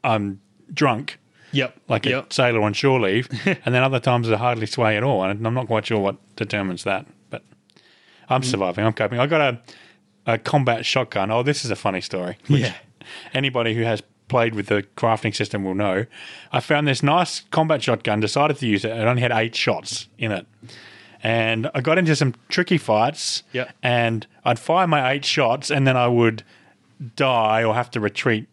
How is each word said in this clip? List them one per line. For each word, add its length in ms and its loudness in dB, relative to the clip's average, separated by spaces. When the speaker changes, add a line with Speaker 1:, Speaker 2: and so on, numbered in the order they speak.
Speaker 1:
I'm 380 -2
drunk. 440 -2
Speaker 2:
Yep. 240 -2
Speaker 1:
Like 180 -2
a 40 0
Speaker 2:
Yep. 220 -4
Speaker 1:
sailor 300 2
on 100 2
shore 280 2
leave. 280 0
Speaker 2:
<laughs> 180 -2
Speaker 1:
And 100 0
then 100 4
other 160 0
times 300 2
I 60 4
hardly 300 0
sway 300 0
at 80 -2
all. 180 2
And 240 -2
I'm 80 0
not 140 -4
quite 180 0
sure 140 0
what 160 0
determines 500 -4
that. 220 -4
But 140 -12
I'm 140 2
Speaker 2:
Mm. 40 -4
Speaker 1:
surviving. 380 0
I'm 80 2
coping. 280 -2
I 60 2
got 140 2
a, 920 -6
a 60 0
combat 460 0
shotgun. 460 -2
Oh, 140 0
this 200 -2
is 60 -6
a 60 -2
funny 240 -2
story. 360 -8
Which 140 4
Speaker 2:
Yeah. 100 -2
Speaker 1:
anybody 420 0
who 80 -2
has 200 0
played 260 2
with 120 -4
the 180 0
crafting 380 0
system 300 -4
will 100 -4
know. 320 0
I 80 0
found 260 0
this 160 0
nice 380 0
combat 320 0
shotgun, 380 0
decided 400 0
to 60 -2
use 180 2
it, 80 -4
and 80 -6
it 60 0
only 160 2
had 100 0
eight 240 0
shots 500 -4
in 120 -4
it. 160 -4
And 520 0
I 60 0
got 180 2
into 160 4
some 200 0
tricky 300 0
fights, 640 0
Speaker 2:
Yep. 200 -6
Speaker 1:
and 460 0
I'd 160 2
fire 260 2
my 240 2
eight 140 -2
shots, 440 0
and 160 2
then 120 4
I 100 4
would 380 4
die 480 2
or 100 2
have 160 -2
to 100 -4
retreat 520 0